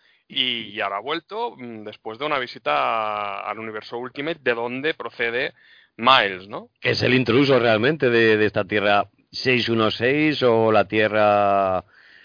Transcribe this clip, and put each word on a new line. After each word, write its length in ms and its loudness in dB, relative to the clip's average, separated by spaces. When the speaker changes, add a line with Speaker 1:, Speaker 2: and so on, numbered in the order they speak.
Speaker 1:
y, 400 -6
y 120 -8
ahora 180 -4
ha 20 -8
vuelto, 560 -8
mm, 280 -14
después 340 -14
de 80 -8
una 120 -2
visita 360 -6
a, 760 -4
al 80 -8
universo 400 -10
Ultimate, 440 -10
de 120 0
donde 400 -6
procede 600 -6
Miles, 520 2
¿no? 200 -14
Speaker 2:
Que 100 -2
es 120 -2
el 120 2
intruso 440 4
realmente 520 2
de, 260 6
de 100 2
esta 180 -2
tierra 440 2
seis 360 -2
uno 220 2
seis 520 0
o 300 4
la 160 4
tierra 960 2